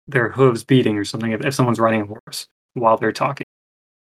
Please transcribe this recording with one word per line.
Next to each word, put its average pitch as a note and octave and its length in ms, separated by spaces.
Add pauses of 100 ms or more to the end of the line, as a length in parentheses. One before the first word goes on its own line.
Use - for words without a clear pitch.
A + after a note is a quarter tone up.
their B2 200
hooves A#2+ 340
beating A#2+ 340
or G2+ 80
something, A2+ 260
if, A2 140
if C#3 80
someone's A#2+ 260
riding A2+ 220
a G#2 40
horse - 420 (260)
while A2+ 240
they're A2 160
talking. C#3 320 (600)